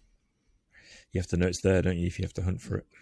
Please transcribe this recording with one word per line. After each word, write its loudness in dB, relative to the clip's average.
You -2
have -8
to 0
know 4
it's -2
there, 4
don't 0
you, -2
if -4
you -4
have -10
to -6
hunt -2
for -6
it? -10